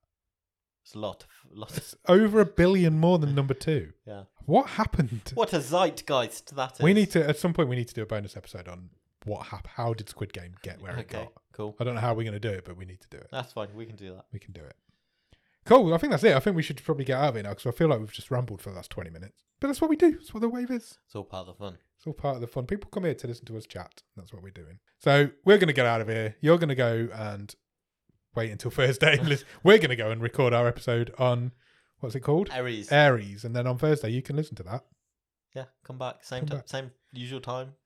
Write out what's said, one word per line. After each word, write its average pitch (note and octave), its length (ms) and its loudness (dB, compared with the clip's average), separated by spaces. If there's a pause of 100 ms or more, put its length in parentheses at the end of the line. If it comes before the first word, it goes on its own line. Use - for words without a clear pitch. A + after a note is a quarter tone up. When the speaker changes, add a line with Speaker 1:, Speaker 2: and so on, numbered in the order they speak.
(840)
Speaker 1:
It's - 100 -20
a G#2+ 60 -14
lot G#2 240 -8
of, - 320 -20
lot G#2+ 160 -14
of - 60 -6
Speaker 2:
It's - 180 -16 (100)
over G#3 340 6
a G3 60 6
billion F3 520 4
more E3+ 200 4
than C#3+ 160 0
number C3+ 200 0
two. C3+ 380 -4 (140)
Speaker 1:
Yeah. G2+ 180 -16 (200)
Speaker 2:
What G#3+ 260 2
happened? B2+ 640 -2
Speaker 1:
What A3+ 180 0
a F3 60 2
zeitgeist D3 960 -2
that C3 200 -6
is. - 60 -8
Speaker 2:
We E3+ 140 6
need G#3 180 4
to, D#3 160 2
at D3 100 0
some F3 140 0
point, D#3+ 160 2
we B2 60 -2
need A#2+ 140 -4
to - 60 -16
do A2+ 80 -6
a G#2+ 40 -8
bonus G#2 300 -8
episode F2+ 320 -18
on F2+ 220 -18 (340)
what G#2 220 -8
hap-, - 200 -12
how A#2 280 -6
did G#2+ 140 -14
Squid - 240 -12
Game F2+ 300 -14
get - 180 -14
where F2+ 160 -12
it A#2+ 40 -8 (120)
Speaker 1:
Okay, A2+ 120 -10
Speaker 2:
got. A#2 80 -20 (200)
Speaker 1:
cool. G#2+ 280 -10
Speaker 2:
I A#2+ 40 -2
don't B2 120 -4
know A2 40 -4
how A#2 140 0
we're A2+ 80 -4
gonna G#2+ 160 -6
do G#2+ 120 -4
it, F#2 140 -8
but F2+ 120 -16
we F#2+ 80 -16
need F#2 160 -20
to - 80 -20
do - 80 -20
it. - 160 -20
Speaker 1:
That's C3 200 -10
fine. G#2 220 -10
We A2+ 120 -14
can A2 100 -18
do F#2+ 180 -16
that. F#2+ 180 -20
Speaker 2:
We G#2+ 60 -10
can - 140 -20
do E2+ 80 -18
it. - 160 -20 (880)
Cool. G#3 280 8
I E3 60 4
think C4+ 140 -2
that's C3+ 100 0
it. C#3+ 140 6
I - 20 4
think G3 160 0
we E3 80 0
should D3 220 -8
probably C#3 200 -2
get B2+ 140 0
out D3 120 2
of A#2 40 -4
here G#2+ 80 -6
now G2+ 100 -6
'cause - 140 -8
I A#2+ 60 -2
feel E3 160 2
like C3 100 2
we've G#2+ 140 -10
just - 180 -14
rambled B2 320 -4
for G2+ 80 -14
the F#2 60 -14
last F2 140 -16
twenty F2 200 -10
minutes. E2 320 -20 (160)
But C#4 80 -4
that's C#4+ 140 -2
what D#4+ 100 2
we D4+ 60 2
do. E4 160 6
That's - 200 -10
what G#3+ 100 -8
the A#3 60 2
wave B3 220 -6
is. - 360 -10
Speaker 1:
It's - 100 -14
all G2+ 80 -8
part F#2 240 -14
of F2+ 100 -20
the G2+ 60 -14
fun. F#2 140 -14 (180)
Speaker 2:
It's - 100 -16
all D#3 60 -8
part C#3 240 -4
of A#2+ 40 -10
the A#2+ 60 -8
fun. B2 200 -8
People G3+ 240 -8
come G3 120 -6
here D#3+ 120 0
to - 120 -14
listen A#2+ 200 -10
to A2+ 100 -12
us G#2+ 100 -14
chat. - 380 -18 (120)
That's F#2 160 -20
what F2+ 120 -20
we're G2 60 -20
doing. F2 280 -20 (220)
So C#3+ 300 4 (140)
we're G3+ 140 10
gonna E3+ 140 4
get B2+ 140 2
out A#2 140 2
of G#2+ 60 -4
here. A2 340 -4
You're E3 180 6
gonna D3 180 0
go A#2 360 0
and G#2 400 -10 (840)
wait A2+ 160 -4
until A2 180 -8
Thursday. C#3 480 4
And D#3 100 0
Speaker 1:
<laughs> - 0 -
Speaker 2:
listen. C#3+ 200 -2 (160)
We're G#3 140 12
gonna C3+ 180 2
go A2 160 -2
and A2+ 100 -4
record A#2+ 320 2
our A#2+ 140 4
episode A#2+ 500 -2
on, B2 320 0 (480)
what's A#2+ 160 -8
it C3+ 60 -6
called? E3 320 2
Speaker 1:
Aries. A#2+ 400 -4
Speaker 2:
Aries. A#2 520 4
And A#2 120 -6
then B2 100 -2
on B2+ 100 -2
Thursday, D3 340 0
you B2+ 120 -4
can C#3+ 140 -6
listen D3+ 200 -4
to G2 60 -14
that. G2 220 -10 (680)
Speaker 1:
Yeah, C3 120 -12 (180)
come C3 160 -16
back. B2 240 -10
Same B2+ 200 -10
Speaker 2:
Come D3 80 -6
Speaker 1:
ti-, C#3+ 60 -6
Speaker 2:
back. B2+ 120 -12
Speaker 1:
same C3+ 220 -10 (220)
usual B2+ 280 -10
time. C3 320 -10 (120)